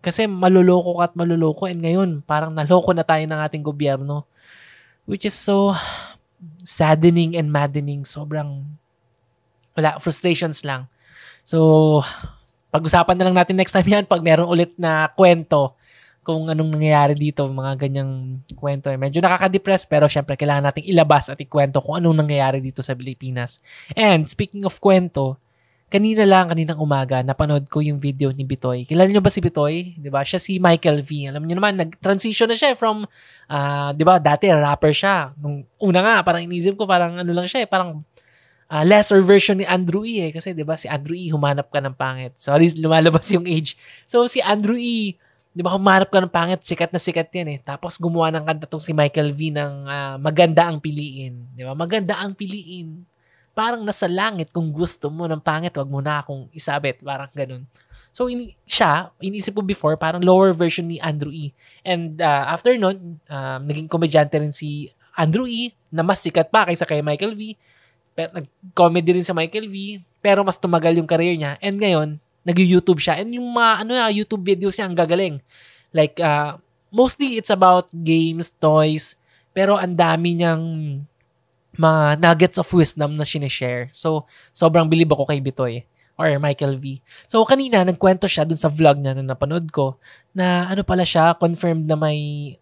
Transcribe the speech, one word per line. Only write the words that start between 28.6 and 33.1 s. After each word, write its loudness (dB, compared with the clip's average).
Kilala 4
nyo 4
ba 2
si 0
Bitoy? -2
Di -14
ba? -2
Siya -4
si -4
Michael 2
V. -8
Alam -8
nyo -4
naman, 0
nag-transition 0
na 0
siya 2
from, -2